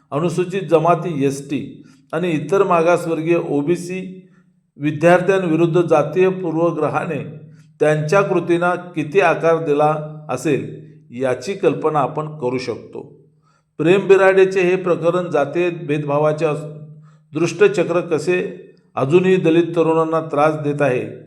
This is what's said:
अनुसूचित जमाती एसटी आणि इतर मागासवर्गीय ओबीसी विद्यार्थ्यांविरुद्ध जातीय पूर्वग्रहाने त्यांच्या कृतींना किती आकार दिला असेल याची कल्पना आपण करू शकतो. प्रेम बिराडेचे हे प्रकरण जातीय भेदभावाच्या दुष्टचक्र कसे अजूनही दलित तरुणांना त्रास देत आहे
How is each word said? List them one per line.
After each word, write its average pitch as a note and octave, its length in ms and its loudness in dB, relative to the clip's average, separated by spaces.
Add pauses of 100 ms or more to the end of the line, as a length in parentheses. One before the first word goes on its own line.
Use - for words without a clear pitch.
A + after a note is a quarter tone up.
(100)
अनुसूचित F3 520 -2
जमाती D#3 640 0
एसटी C#3 580 -6 (300)
आणि F3 180 -4
इतर D#3 320 0
मागासवर्गीय E3+ 760 2 (100)
ओबीसी F3 800 -4 (480)
विद्यार्थ्यांविरुद्ध E3+ 1040 2
जातीय D#3 460 2
पूर्वग्रहाने D#3+ 1160 -4 (340)
त्यांच्या D3+ 420 2
कृतींना F3 520 0
किती D#3+ 460 -2
आकार D#3+ 440 2
दिला D3 300 2 (340)
असेल B2+ 580 -4 (360)
याची C3 320 -4
कल्पना D3+ 440 0
आपण D3+ 400 -4
करू C3 200 -4
शकतो. - 440 -10 (760)
प्रेम F3+ 300 2
बिराडेचे F#3+ 520 6
हे F3+ 160 2
प्रकरण F3 540 -2
जातीय D3 400 0
भेदभावाच्या D3+ 840 -2 (800)
दुष्टचक्र E3+ 680 2
कसे E3+ 380 -2 (560)
अजूनही F3+ 420 4
दलित E3 400 2
तरुणांना D#3+ 440 0
त्रास D3+ 340 0
देत D3 280 -4
आहे B2 220 0 (220)